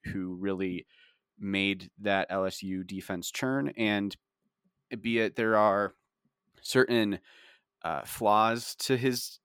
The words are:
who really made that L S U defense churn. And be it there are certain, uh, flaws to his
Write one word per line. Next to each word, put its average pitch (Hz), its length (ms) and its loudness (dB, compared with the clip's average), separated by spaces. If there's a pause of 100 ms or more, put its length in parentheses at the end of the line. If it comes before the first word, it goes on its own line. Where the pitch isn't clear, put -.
who 92 280 -6
really 92 520 -4 (520)
made 98 520 -2 (100)
that 98 300 0
L 95 140 -2
S 95 180 -6
U 95 220 -6
defense 92 460 -8
churn. 139 460 -2
And 104 400 0 (840)
be 117 180 0
it 107 160 0
there 110 220 4
are 101 380 4 (680)
certain, 113 580 2 (640)
uh, 78 200 -4
flaws 113 720 2
to 131 200 0
his 123 480 -2